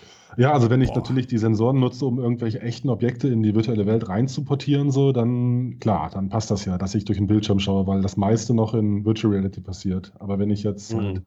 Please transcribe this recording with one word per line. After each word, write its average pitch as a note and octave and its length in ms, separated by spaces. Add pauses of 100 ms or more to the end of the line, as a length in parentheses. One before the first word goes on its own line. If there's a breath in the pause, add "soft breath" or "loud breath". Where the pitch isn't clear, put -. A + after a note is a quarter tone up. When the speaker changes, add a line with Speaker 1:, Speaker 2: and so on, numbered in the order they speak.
(380 loud breath)
Speaker 1:
Ja, B2+ 160
also A#2+ 160
wenn B2+ 120
ich B2+ 80
Speaker 2:
Boah. - 80
Speaker 1:
natürlich B2 300
die A#2+ 100
Sensoren A2+ 420
nutze, B2+ 260
um B2 140
irgendwelche A#2 420
echten A#2 280
Objekte A#2+ 400
in A2+ 120
die G#2+ 140
virtuelle A2 300
Welt A2 240
reinzuportieren, C#3 800
so, C#3 220
dann, B2 640
klar, F2 340
dann G2 160
passt A2 220
das G2+ 140
ja, F#2 120
dass F#2+ 160
ich G#2 120
durch G2 120
den G2+ 100
Bildschirm G#2 320
schaue, G2 280
weil G2 140
das G2 160
meiste A2 360
noch A2 200
in G#2 320
Virtual G#2+ 280
Reality F#2+ 280
passiert. F#2 580
Aber G2 180
wenn G2+ 140
ich G2+ 120
jetzt G2+ 300
Speaker 3:
Mhm. A2+ 60
Speaker 1:
halt F#2+ 280